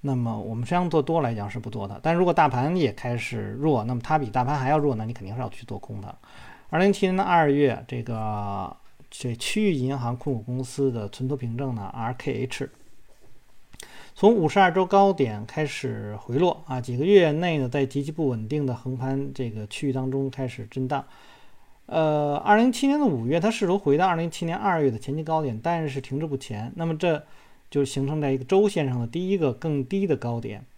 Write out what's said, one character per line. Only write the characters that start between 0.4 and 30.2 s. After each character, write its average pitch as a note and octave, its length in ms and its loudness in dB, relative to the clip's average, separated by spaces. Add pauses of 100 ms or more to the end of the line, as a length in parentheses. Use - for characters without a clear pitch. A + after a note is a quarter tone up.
们 A#2+ 100 -4
实 - 60 -8
际 F3 60 0
上 F3+ 120 2
做 D#3 140 2
多 D#3+ 200 2
来 A#2+ 120 0
讲 G2+ 160 -6
是 G2+ 80 -8
不 A2+ 140 -10
多 G2+ 160 -8
的， G2+ 160 -10
但 D#3+ 100 2
如 F3 100 4
果 F3+ 80 4
大 D#3 160 6
盘 C3+ 300 0
也 C3 160 2
开 A#2+ 240 -4
始 A2+ 420 -6
弱， C#3 260 2
那 B2 100 -2
么 A#2+ 80 -2
它 D#3 160 2
比 B2+ 100 -4
大 B2 140 0
盘 C#3+ 160 0
还 C3 100 0
要 D3+ 80 4
弱， D3 160 2
那 A2 120 -4
你 A#2 80 -6
肯 G2+ 120 -10
定 G2 80 -8
是 B2 80 -6
要 A#2 80 -6
去 - 160 -14
做 G2+ 140 -10
空 G#2 200 -12
它。 G2+ 140 -12 (560)
二 D#3+ 80 0
零 F#3+ 120 6
零 G3+ 40 4
七 G3 140 2
年 F#3 100 2
的 F#3+ 60 2
二 E3+ 260 4
月， C#3 380 2
这 A#2+ 160 -6
个， G#2 760 -6 (320)
这 A#2+ 260 -6
区 G#3 360 0
域 - 20 2
银 C3+ 240 -2
行 B2 180 -4
控 C3 200 -4
股 A2+ 60 -4
公 B2 220 -4
司 C3+ 280 0
的 G#2+ 180 -4
存 C3 180 -6
托 C#3+ 80 -2
凭 A#2+ 220 -6
证 C3+ 160 -4
呢 G2+ 180 -6
，R A#2 240 -4
K - 280 -4
H， - 260 -6 (1400)
从 G3+ 180 6
五 F#3+ 160 4
十 G3 120 2
二 F#3 120 8
周 F#3 140 4
高 G3 260 6
点 A2 360 0
开 - 180 -2
始 G#2+ 560 -6
回 B2 160 -4
落 F3 300 0
啊， B2+ 120 -4
几 B2 160 -6
个 C3 80 0
月 F3+ 280 8
内 D#3+ 260 0
呢， C3 100 0
在 C3+ 160 2
极 C#3 200 -2
其 D3 80 -6
不 D#3 160 0
稳 A2 200 -2
定 D3 200 0
的 B2 80 0
横 C3 200 -6
盘 C3+ 380 -2
这 B2+ 160 -4
个 G#2+ 160 -8
区 - 240 -4
域 - 20 0
当 C3 200 -2
中 C3+ 180 -2
开 C3 180 -6
始 A#2 220 -10
震 C3 180 -4
荡。 C#3 160 -2 (840)
呃， D3+ 480 2
二 G3+ 200 4
零 A3+ 100 8
零 C4 60 6
七 B3+ 140 -2
年 C#4 140 4
的 D4 60 4
五 C3 200 2
月， D3 140 2
它 G3 100 2
试 A3 160 -2
图 F3 100 4
回 D3+ 220 4
到 F3+ 100 4
二 F3 80 2
零 E3 100 0
零 E3 60 -4
七 - 140 -6
年 E3 100 -2
二 F#3 280 0
月 C3+ 80 4
的 A2 80 -6
前 C3+ 160 -6
期 D#3 80 -4
高 D#3+ 180 0
点， A#2+ 220 -2
但 E3 260 0
是 C3+ 100 -4
停 C3+ 200 -6
滞 D#3+ 80 -4
不 C#3 100 -4
前。 A2+ 380 -8
那 E3 100 -4
么 E3 100 0
这 D#3 280 0 (480)
就 C#3+ 120 2
形 C3+ 220 -2
成 D3+ 160 -2
在 C#3 100 2
一 C3+ 60 2
个 B2+ 60 -4
周 G3 260 4
线 D#3 180 0
上 B2 120 -2
的 A#2 80 -2
第 F3 200 -4
一 G3 80 2
个 D#3+ 160 2
更 C#3+ 320 -2
低 G3 220 0
的 D#3+ 100 2
高 A#2+ 240 -4